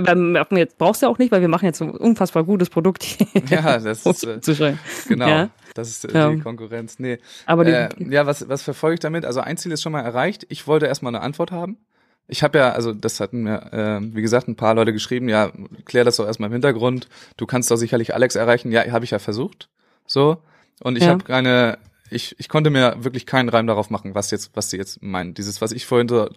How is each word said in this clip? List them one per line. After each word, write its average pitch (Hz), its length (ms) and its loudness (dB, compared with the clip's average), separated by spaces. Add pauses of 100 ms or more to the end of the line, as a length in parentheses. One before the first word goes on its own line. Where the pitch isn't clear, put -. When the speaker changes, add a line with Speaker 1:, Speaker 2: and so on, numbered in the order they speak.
Speaker 1:
wir 180 100 6
machen 175 400 2
jetzt, 170 220 2
brauchst 185 240 2
du 269 40 4
ja 247 60 4
auch 226 60 -4
nicht, 247 140 2
weil 190 80 6
wir 175 80 4
machen 175 160 2
jetzt 170 180 0
ein 156 80 -6
unfassbar 190 540 2
gutes 180 260 2
Produkt 175 340 0
hier. - 220 -2 (220)
Speaker 2:
Ja, 156 300 4
das 110 280 -4
Speaker 1:
<laughs> - 0 -
Speaker 2:
ist, - 180 0
äh, 117 160 -8
Speaker 1:
Zu 156 140 0
schreiben. 147 240 0 (300)
Speaker 2:
genau. 123 200 2
Speaker 1:
Ja. 156 220 2 (240)
Speaker 2:
Das 117 140 -8
ist, - 160 -14
äh, - 120 -6
Speaker 1:
Ja. 151 140 6
Speaker 2:
die 156 100 0
Konkurrenz. 113 600 -12
Nee. 123 180 -4 (280)
Speaker 1:
Aber 165 180 4
die 165 80 4
Speaker 2:
Äh, 120 160 2 (200)
ja, 143 180 2
was, 143 220 -4
was 139 140 -6
verfolge 156 320 -2
ich 170 60 -6
damit? 160 240 -6
Also 127 160 -4
ein - 160 -6
Ziel 175 160 -8
ist 147 100 -6
schon 160 100 -6
mal 147 100 -4
erreicht. 127 480 -4
Ich - 180 -14
wollte 151 180 2
erstmal 127 280 -4
eine 98 100 -8
Antwort 165 260 -6
haben. 180 280 -10 (500)
Ich - 160 -6
hab 147 100 2
ja, 135 180 6
also 117 200 -2
das 107 280 -6
hatten 113 220 -6
mir, 107 300 -6
äh, 107 280 -4 (140)
wie 107 80 -4
gesagt, 113 260 0
ein 113 80 -6
paar 110 180 2
Leute 113 180 2
geschrieben, 123 360 -4
ja, 107 220 2 (340)
klär 120 200 2
das 120 120 2
doch 107 100 -2
erstmal 110 220 -6
im 110 40 -8
Hintergrund. 123 560 0 (280)
Du 117 100 -6
kannst 123 260 0
doch 117 40 2
sicherlich 117 380 0
Alex 120 220 2
erreichen. 120 340 2
Ja, 117 120 4 (100)
hab 117 100 0
ich 120 100 -8
ja 104 60 0
versucht. 110 500 -8 (360)
So. 151 340 2 (440)
Und 127 140 -2
ich 175 80 4
Speaker 1:
Ja. 170 60 8
Speaker 2:
hab 185 160 2
keine, 123 520 2 (320)
ich, - 280 -8
ich - 100 -12
konnte 156 220 2
mir 131 300 4
wirklich 127 260 -6
keinen 123 240 0
Reim 113 160 4
darauf 107 240 0
machen, 101 240 -8
was 101 160 -4
jetzt, - 240 -6
was - 160 -6
sie 95 80 -6
jetzt - 240 -12
meinen. 90 320 -6
Dieses, 101 260 -8
was 110 100 -2
ich 117 160 -10
vorhin 120 220 2
so 113 180 2 (100)